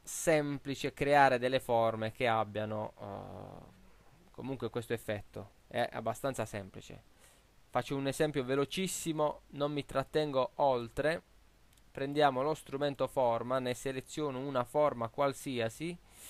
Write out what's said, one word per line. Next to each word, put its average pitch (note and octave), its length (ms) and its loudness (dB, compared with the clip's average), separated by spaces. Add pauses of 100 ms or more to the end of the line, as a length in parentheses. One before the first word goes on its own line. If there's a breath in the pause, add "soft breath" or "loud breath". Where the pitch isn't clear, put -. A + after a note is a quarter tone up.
semplice C#3+ 880 0
creare C#3 460 6
delle B2+ 220 2
forme A2+ 500 2
che B2 160 0
abbiano, G#2+ 720 0
uh, G2 1300 -14
comunque B2 380 -8
questo A#2+ 240 -4
effetto. G#2 760 -8
È - 260 -2
abbastanza A#2 520 -4
semplice. - 580 -12 (680 soft breath)
Faccio B2+ 260 -2
un C#3 100 -2
esempio D3 380 0
velocissimo, D3+ 1080 0
non C#3+ 200 -2
mi C#3+ 140 -2
trattengo C3+ 720 0
oltre. C#3 680 0 (680)
Prendiamo C#3 520 2
lo D3+ 120 0
strumento C#3 540 -2
forma, A#2+ 520 2
ne B2+ 140 -2
seleziono C3 680 -6
una C3+ 260 0
forma B2+ 420 2
qualsiasi, C#3 920 -2 (320 loud breath)